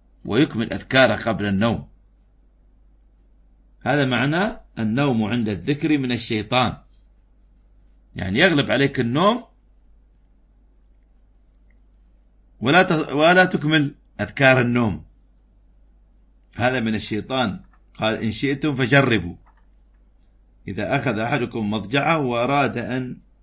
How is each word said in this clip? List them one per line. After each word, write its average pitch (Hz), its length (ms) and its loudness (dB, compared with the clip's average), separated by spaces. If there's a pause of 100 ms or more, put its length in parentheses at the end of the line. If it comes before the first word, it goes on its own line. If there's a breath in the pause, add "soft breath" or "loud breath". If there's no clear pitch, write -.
(240)
ويكمل 113 480 0
أذكاره 120 440 2
قبل 101 300 -2
النوم. 101 420 0 (1900)
هذا 139 240 0
معنى 143 520 0 (220)
النوم 113 460 0
عند 110 240 -2
الذكر 143 500 -2
من 127 140 -4
الشيطان، 117 640 -2 (1400)
يعني 92 220 -4
يغلب 156 320 2
عليك 135 300 0
النوم 165 440 0 (3250)
ولا 151 220 6
ت-، 160 300 -2
ولا 170 320 6
تكمل 151 500 0 (260)
أذكار 131 400 4
النوم، 120 440 0 (1500)
هذا 127 260 0
من 110 140 0
الشيطان. 107 680 -4 (340)
قال: 110 200 -2
"إن 107 160 -4
شئتم 139 440 -2
فجربوا، 117 600 2 (1300)
إذا 104 280 -4
أخذ 120 220 -2
أحدكم 117 520 -4
مضجعه 110 480 -2
وأراد 123 600 -2
أن 123 380 -6 (260)